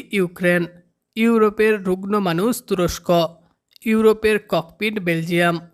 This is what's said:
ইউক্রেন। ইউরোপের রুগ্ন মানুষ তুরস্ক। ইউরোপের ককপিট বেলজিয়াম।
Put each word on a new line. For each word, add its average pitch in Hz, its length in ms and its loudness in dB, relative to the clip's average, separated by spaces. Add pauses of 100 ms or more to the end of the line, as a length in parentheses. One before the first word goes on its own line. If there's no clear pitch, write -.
(100)
ইউক্রেন। 180 520 0 (540)
ইউরোপের 220 580 2 (100)
রুগ্ন 190 340 -2
মানুষ 190 440 -2
তুরস্ক। 180 460 -4 (760)
ইউরোপের 220 520 2 (120)
ককপিট - 500 -4
বেলজিয়াম। 170 580 0 (180)